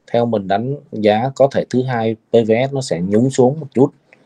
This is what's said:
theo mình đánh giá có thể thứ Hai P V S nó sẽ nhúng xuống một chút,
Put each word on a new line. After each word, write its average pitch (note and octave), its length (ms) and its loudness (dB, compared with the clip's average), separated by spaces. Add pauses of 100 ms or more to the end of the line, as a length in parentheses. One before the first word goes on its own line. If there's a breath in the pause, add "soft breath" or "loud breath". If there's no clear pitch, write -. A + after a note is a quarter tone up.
(120)
theo A#2+ 140 2
mình G#2 220 -2
đánh A#2 280 -2 (160)
giá A2 420 0
có C3+ 180 2
thể - 180 -2
thứ B2+ 120 0
Hai A2+ 320 -2
P - 180 -20
V A2+ 200 4 (180)
S - 20 -14
nó C3+ 80 -4
sẽ E2+ 200 -6
nhúng G#2+ 300 0
xuống C3+ 300 2
một C#3+ 140 -12
chút, C3 160 2 (360 soft breath)